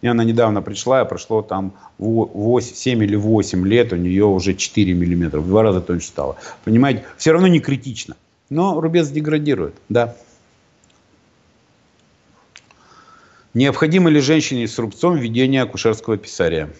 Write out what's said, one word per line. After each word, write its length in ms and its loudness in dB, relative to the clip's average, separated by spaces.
И 60 -2
она 180 2
недавно 360 2
пришла, 400 0
и 60 0
прошло 340 -4
там 300 -6
во-, 360 -2
восемь, 420 -2
семь 280 -2
или 120 0
восемь 500 0
лет, 280 2
у 20 -4
нее 340 2
уже 240 0
четыре 400 0
миллиметра, 460 0
в 80 -6
два 160 4
раза 160 2
тоньше 280 -6
стало. 280 -8
Понимаете, 380 2
все 140 2
равно 160 4
не 140 4
критично, 540 -8
но 320 -2
рубец 260 0
деградирует, 680 -2
да. 260 0
Необходимо 560 2
ли 100 4
женщине 480 0
с 100 -10
рубцом 400 -2
введение 460 0
акушерского 540 -2
писария? 520 -4